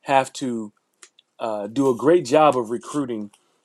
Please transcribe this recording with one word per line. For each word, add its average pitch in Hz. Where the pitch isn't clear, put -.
have 135
to, 113
uh, 107
do 135
a 123
great 165
job 143
of 113
recruiting 117